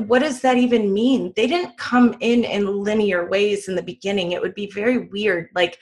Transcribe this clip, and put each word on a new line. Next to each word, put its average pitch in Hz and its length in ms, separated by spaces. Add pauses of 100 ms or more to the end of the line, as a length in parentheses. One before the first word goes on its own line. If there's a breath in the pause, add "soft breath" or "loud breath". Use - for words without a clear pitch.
what 247 160
does 285 180
that 254 160
even 233 340
mean? 208 440
They 220 100
didn't 349 320
come 240 420
in 233 260
in 202 200 (180)
linear 202 460
ways 202 400
in 185 60
the 170 80
beginning. 185 480
It 175 100
would 185 140
be 202 160
very 214 260 (120)
weird, 190 440
like 175 280